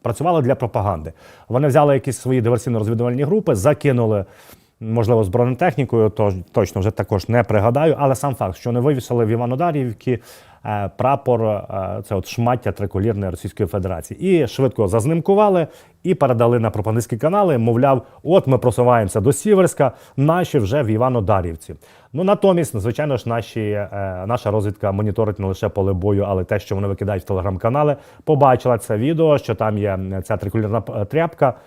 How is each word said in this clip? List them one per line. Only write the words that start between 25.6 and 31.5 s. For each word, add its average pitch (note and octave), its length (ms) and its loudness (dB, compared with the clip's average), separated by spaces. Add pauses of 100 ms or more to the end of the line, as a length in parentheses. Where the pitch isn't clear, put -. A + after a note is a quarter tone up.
поле F#2+ 240 -2
бою, G2 340 0
але F#2+ 160 -2
те, G#2 160 -2
що - 160 -8
вони G2+ 120 -2
викидають G2 420 -4
в G#2 40 -4
Telegram-канали. A#2 640 0 (280)
Побачила C3 540 4
це G#2+ 200 -4
відео, D3+ 400 2
що A2+ 180 -4
там G#2+ 220 -2
є, G2+ 120 0
м, F#2+ 340 -6
ця G#2+ 140 -4
триколірна G#2+ 440 -2
п-, G#2 240 -6
тряпка, D3+ 480 0 (140)